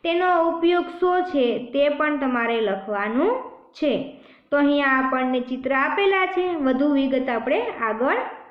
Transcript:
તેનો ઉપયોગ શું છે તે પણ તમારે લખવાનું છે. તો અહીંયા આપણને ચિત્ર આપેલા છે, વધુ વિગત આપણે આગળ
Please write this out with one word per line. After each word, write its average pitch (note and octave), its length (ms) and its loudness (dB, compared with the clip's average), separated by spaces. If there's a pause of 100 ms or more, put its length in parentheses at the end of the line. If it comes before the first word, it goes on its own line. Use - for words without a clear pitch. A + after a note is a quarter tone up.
તેનો E4+ 460 2
ઉપયોગ E4+ 360 2 (160)
શું F4+ 220 2
છે B3 500 -2
તે C#4+ 160 2
પણ D4 300 0
તમારે A#3 420 0
લખવાનું G#3+ 800 -2 (300)
છે. - 480 -4 (300)
તો C#4+ 60 2
અહીંયા C#4+ 300 4
આપણને C4 540 0
ચિત્ર B3+ 320 -4
આપેલા F#4+ 540 2
છે, F4+ 280 -2
વધુ C#4+ 380 2
વિગત C4+ 360 0
આપણે B3+ 340 0
આગળ B3 540 -2 (340)